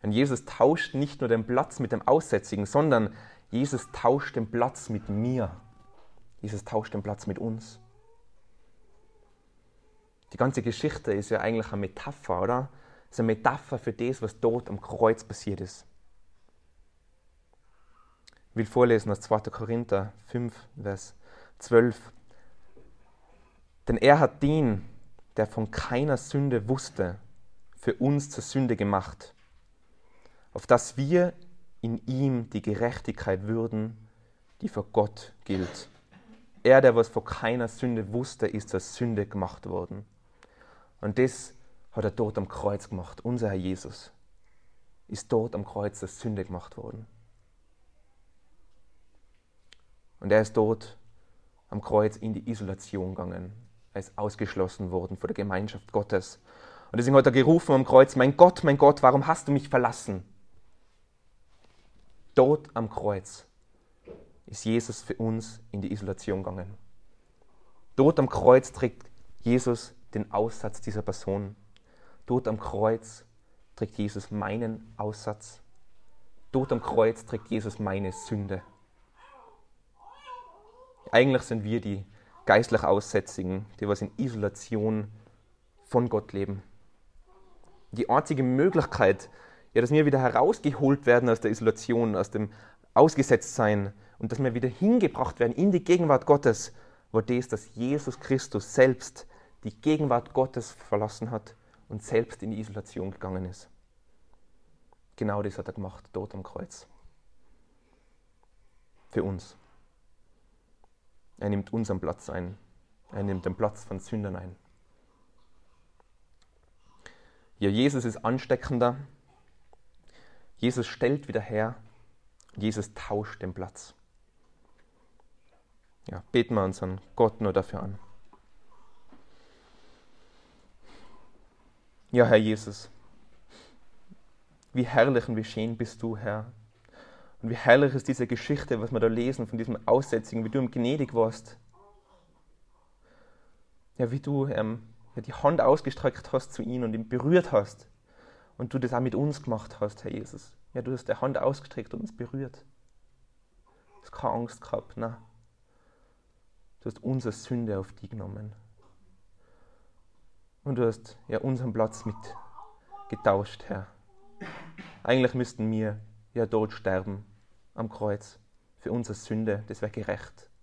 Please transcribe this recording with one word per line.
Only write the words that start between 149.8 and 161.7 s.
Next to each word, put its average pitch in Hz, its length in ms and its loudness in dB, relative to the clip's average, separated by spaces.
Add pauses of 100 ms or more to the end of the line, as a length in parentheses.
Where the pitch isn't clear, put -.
Herr - 80 -8
Jesus. - 420 -12 (200)
Ja, 127 80 -6
du 123 120 -6
hast - 160 -10
deine - 120 -2
Hand 135 160 -2
ausgestreckt - 560 -4
und - 80 -8
uns 214 140 -12
berührt. 131 500 -10 (1300)
Du - 60 -20
hast - 100 -20
keine 113 220 -4
Angst 117 280 -6
gehabt, - 360 -8
nein. 113 200 -6 (1600)
Du - 40 -12
hast 110 180 -10
unsere 127 280 -2
Sünde 110 480 -4
auf 95 140 -10
dich - 160 -18
genommen. 104 440 -12 (2000)
Und 139 120 -4
du 120 100 2
hast, - 320 -4 (100)
ja, 110 120 -2
unseren 127 320 -2